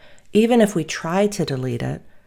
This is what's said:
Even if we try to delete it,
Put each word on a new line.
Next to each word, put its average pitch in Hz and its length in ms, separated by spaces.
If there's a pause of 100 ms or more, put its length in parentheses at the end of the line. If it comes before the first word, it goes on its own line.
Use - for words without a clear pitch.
(340)
Even 226 260
if 208 140
we 160 100
try 180 420
to 202 200
delete 127 340
it, 131 220 (240)